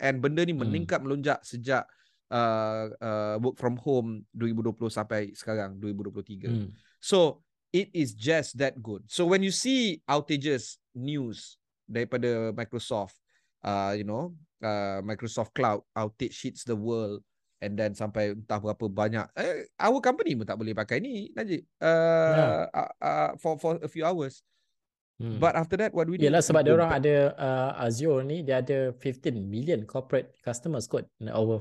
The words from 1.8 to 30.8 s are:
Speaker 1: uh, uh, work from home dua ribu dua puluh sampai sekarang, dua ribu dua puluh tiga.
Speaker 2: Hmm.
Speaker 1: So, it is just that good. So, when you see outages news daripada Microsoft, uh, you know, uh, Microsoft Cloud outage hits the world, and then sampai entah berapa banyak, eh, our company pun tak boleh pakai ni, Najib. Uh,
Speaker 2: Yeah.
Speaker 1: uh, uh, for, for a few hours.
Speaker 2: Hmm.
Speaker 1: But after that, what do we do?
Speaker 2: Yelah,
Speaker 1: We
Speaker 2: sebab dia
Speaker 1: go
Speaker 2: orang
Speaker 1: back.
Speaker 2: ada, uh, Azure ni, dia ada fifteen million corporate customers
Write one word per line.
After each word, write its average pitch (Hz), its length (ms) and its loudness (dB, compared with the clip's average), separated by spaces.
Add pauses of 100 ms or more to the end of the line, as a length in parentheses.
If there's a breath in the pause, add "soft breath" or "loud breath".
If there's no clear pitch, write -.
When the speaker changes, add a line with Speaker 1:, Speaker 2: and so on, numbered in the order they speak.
Speaker 1:
uh, 110 560 0 (100)
uh, 107 400 -2
work 123 220 -2
from 123 180 0
home 117 540 0
dua 117 180 0
ribu 113 140 0
dua 113 100 0
puluh 113 160 -4
sampai 107 460 -4
sekarang, 101 400 -6
dua 104 160 -6
ribu 101 160 -6
dua - 60 -10
puluh 101 120 -10
tiga. 98 240 -10
Speaker 2:
Hmm. 104 220 -4 (260 loud breath)
Speaker 1:
So, 175 460 2 (240)
it 190 240 0
is 131 240 -2
just 139 420 0
that 131 220 -2
good. 104 260 -8
So, 170 220 0
when 190 160 4
you 196 80 0
see 247 560 0
outages 143 720 0 (160)
news 127 640 -8 (240)
daripada 117 720 0
Microsoft, 113 640 -6 (400)
uh, 98 320 -2
you 104 160 -4
know, 139 240 -4 (320)
uh, 101 400 -2
Microsoft 110 480 -4
Cloud 113 400 0
outage 110 480 -4
hits - 240 -10
the 120 120 -2
world, 107 440 -4 (400)
and 101 160 -6
then 107 160 0
sampai 104 400 -2
entah 107 240 -4
berapa 107 320 -4
banyak, 107 380 -2 (100)
eh, 233 400 -4
our 240 240 4
company 262 320 2
pun 107 160 -4
tak 101 80 -4
boleh 110 160 -4
pakai 110 280 -2
ni, 220 320 -8
Najib. 196 280 -4 (160)
Uh, 165 560 6
Speaker 2:
Yeah. 156 200 6 (200)
Speaker 1:
uh, - 180 -2 (100)
uh, 151 360 2
for, 156 240 -2
for 165 200 0
a 156 80 -6
few 156 160 -4
hours. 160 360 -2 (720)
Speaker 2:
Hmm. 117 240 -6
Speaker 1:
But 160 160 6
after 165 240 0
that, 214 160 0
what 165 160 0
do - 20 -2
we 185 60 -2
do? 156 80 6
Speaker 2:
Yelah, 156 160 6
Speaker 1:
We - 80 0
Speaker 2:
sebab 156 160 6
dia 135 80 8
Speaker 1:
go - 80 8
Speaker 2:
orang 165 80 2
Speaker 1:
back. 139 160 2
Speaker 2:
ada, 147 100 6 (220)
uh, 131 320 0 (160)
Azure 131 400 2
ni, 160 160 -4
dia 131 160 2
ada 131 400 0
fifteen 131 480 -2
million 113 400 -2
corporate - 560 -2
customers 123 480 -4